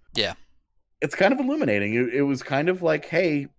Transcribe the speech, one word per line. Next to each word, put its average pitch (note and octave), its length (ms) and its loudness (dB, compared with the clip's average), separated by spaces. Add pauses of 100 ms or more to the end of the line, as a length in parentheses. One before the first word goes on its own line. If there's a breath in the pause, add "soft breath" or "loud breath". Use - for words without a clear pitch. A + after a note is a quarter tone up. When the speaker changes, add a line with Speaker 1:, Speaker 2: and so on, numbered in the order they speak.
(140)
Speaker 1:
Yeah. G2+ 200 -2 (680)
Speaker 2:
It's C#3+ 140 -4
kind F#3+ 180 4
of C4 60 -2
illuminating. C#3 540 0
It, A#2 220 0
it C#3+ 80 2
was C#3 200 -2
kind D3 240 -2
of F#3 140 0
like, D#3 240 0
"Hey, D#3 420 0 (120)